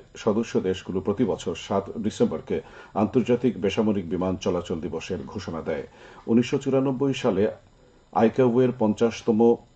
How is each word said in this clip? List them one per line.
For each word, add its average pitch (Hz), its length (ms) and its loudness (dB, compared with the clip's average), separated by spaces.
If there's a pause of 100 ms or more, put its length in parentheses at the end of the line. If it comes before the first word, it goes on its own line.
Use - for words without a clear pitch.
(240)
সদস্য 113 280 0 (160)
দেশগুলো 92 380 -4
প্রতি 107 260 0
বছর 101 220 -4 (120)
সাত 98 180 -2 (200)
ডিসেম্বরকে 95 520 -2 (460)
আন্তর্জাতিক 117 500 2 (120)
বেসামরিক 101 480 0
বিমান 92 220 -2 (100)
চলাচল 87 400 -2
দিবসের 82 360 -6 (120)
ঘোষণা 87 360 -8
দেয়। 71 160 -4 (460)
উনিশশো 123 320 4
চুরানব্বই 135 600 0
সালে 101 200 2 (680)
আইকাওয়ের 123 580 4 (100)
পঞ্চাশতম 110 600 2 (360)